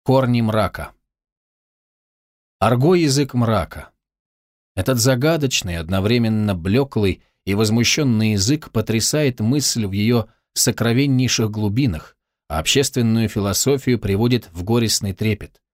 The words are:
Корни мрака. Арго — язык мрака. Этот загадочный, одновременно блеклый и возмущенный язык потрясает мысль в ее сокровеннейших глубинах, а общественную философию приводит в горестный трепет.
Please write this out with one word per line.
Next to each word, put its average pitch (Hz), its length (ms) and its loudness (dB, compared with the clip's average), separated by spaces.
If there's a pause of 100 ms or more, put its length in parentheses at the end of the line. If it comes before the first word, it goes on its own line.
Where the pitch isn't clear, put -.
Корни 123 400 2
мрака. 107 520 -2 (1700)
Арго — 123 360 4
язык 143 400 0
мрака. 110 560 -2 (840)
Этот 123 220 0
загадочный, 127 800 0
одновременно 104 800 0
блеклый 101 680 0 (240)
и 95 80 -2
возмущенный 110 800 2
язык 107 400 -2
потрясает 120 680 -2
мысль 117 460 0
в 95 60 -6
ее 110 380 0 (240)
сокровеннейших 120 960 0
глубинах, 107 680 -2 (300)
а 78 100 -6
общественную 113 720 0
философию 117 680 0
приводит 110 520 0
в 90 120 -10
горестный 110 500 -2
трепет. - 480 -6 (120)